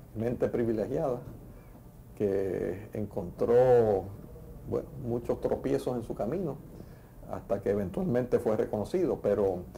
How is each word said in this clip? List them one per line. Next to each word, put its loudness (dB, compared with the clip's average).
mente 0
privilegiada, 0
que 0
encontró, 4
bueno, -2
muchos -2
tropiezos 0
en -4
su -6
camino, -2
hasta -2
que 2
eventualmente 2
fue 2
reconocido, 0
pero 2